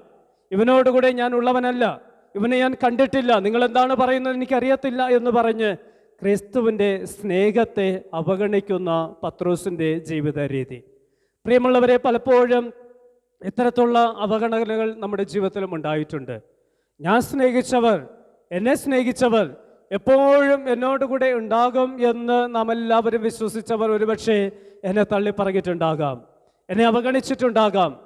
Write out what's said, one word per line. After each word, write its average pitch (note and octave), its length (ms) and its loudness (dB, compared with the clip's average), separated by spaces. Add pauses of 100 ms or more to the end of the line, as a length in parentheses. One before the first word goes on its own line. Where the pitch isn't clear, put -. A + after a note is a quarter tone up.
(520)
ഇവനോടുകൂടെ B3+ 580 4 (100)
ഞാൻ B3 180 0
ഉള്ളവനല്ല, B3 460 0 (500)
ഇവനെ A#3 300 -2
ഞാൻ C4 80 0 (100)
കണ്ടിട്ടില്ല, B3+ 500 2 (140)
നിങ്ങൾ A3+ 220 0
എന്താണ് B3+ 340 2
പറയുന്നത് B3+ 380 0
എനിക്കറിയത്തില്ല" B3+ 600 -2 (160)
എന്ന് A#3+ 220 0
പറഞ്ഞ് A3 340 0 (480)
ക്രിസ്തുവിൻ്റെ G3+ 720 0 (220)
സ്നേഹത്തെ G3+ 720 0 (320)
അവഗണിക്കുന്ന F#3+ 680 -2 (320)
പത്രോസിൻ്റെ F3 680 -4 (200)
ജീവിത D3+ 280 -4 (160)
രീതി. B2+ 240 -8 (680)
പ്രിയമുള്ളവരെ, B3 500 4 (100)
പലപ്പോഴും B3 580 2 (800)
ഇത്തരത്തിലുള്ള A#3+ 560 0 (260)
അവഗണനകൾ A3 640 -2 (140)
നമ്മുടെ G3 300 -4
ജീവിതത്തിലും F#3+ 440 -4
ഉണ്ടായിട്ടുണ്ട്. D3+ 600 -6 (640)
ഞാൻ G3 200 2 (120)
സ്നേഹിച്ചവർ, B3 680 2 (500)
എന്നെ G#3 220 -2 (100)
സ്നേഹിച്ചവർ B3 640 0 (520)
എപ്പോഴും C#4 640 4 (120)
എന്നോട് C4 380 -2
കൂടെ C4 180 0 (120)
ഉണ്ടാകും A#3+ 500 0 (200)
എന്ന് A#3+ 280 0 (160)
നാം A3+ 200 -2
എല്ലാവരും A3+ 520 0
വിശ്വസിച്ചവർ A3 680 -4
ഒരുപക്ഷെ G#3+ 420 0 (500)
എന്നെ G3+ 240 2
തള്ളിപ്പറഞ്ഞിട്ടുണ്ടാകാം, F3+ 1040 -2 (520)
എന്നെ G#3 200 2
അവഗണിച്ചിട്ടുണ്ടാകാം. A3+ 1040 0 (140)